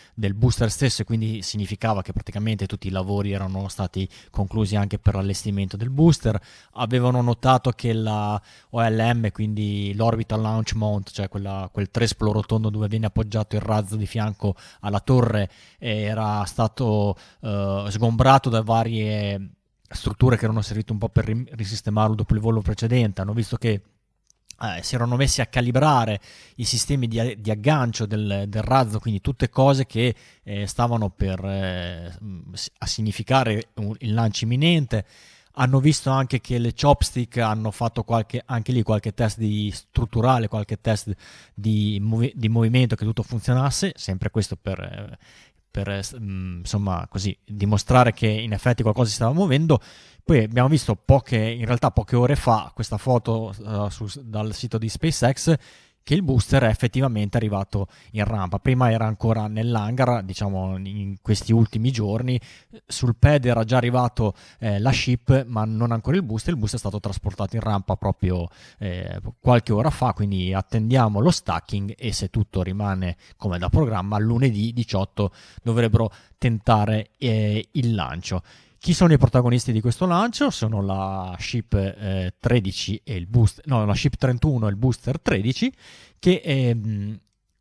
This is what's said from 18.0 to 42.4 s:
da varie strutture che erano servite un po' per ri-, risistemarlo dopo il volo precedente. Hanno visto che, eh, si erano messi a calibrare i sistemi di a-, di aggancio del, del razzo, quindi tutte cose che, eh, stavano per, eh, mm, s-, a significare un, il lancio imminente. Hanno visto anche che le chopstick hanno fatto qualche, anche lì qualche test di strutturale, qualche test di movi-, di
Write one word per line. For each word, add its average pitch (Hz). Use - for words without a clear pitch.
da 113
varie 107
strutture 117
che 117
erano 110
servite 107
un 104
po' 113
per -
ri-, 113
risistemarlo 107
dopo 104
il 107
volo 113
precedente. 113
Hanno 101
visto 113
che, 113
eh, -
si -
erano 120
messi 135
a 113
calibrare 123
i 123
sistemi 123
di 113
a-, 117
di 107
aggancio 117
del, 101
del 107
razzo, 113
quindi 104
tutte 131
cose 135
che, 117
eh, 101
stavano 117
per, 95
eh, 90
mm, 92
s-, -
a -
significare 113
un, 107
il 110
lancio 113
imminente. 135
Hanno 131
visto 147
anche 135
che 123
le 117
chopstick 127
hanno 110
fatto 117
qualche, 117
anche 120
lì 120
qualche 107
test 110
di 104
strutturale, 117
qualche 107
test 107
di 104
movi-, 113
di 113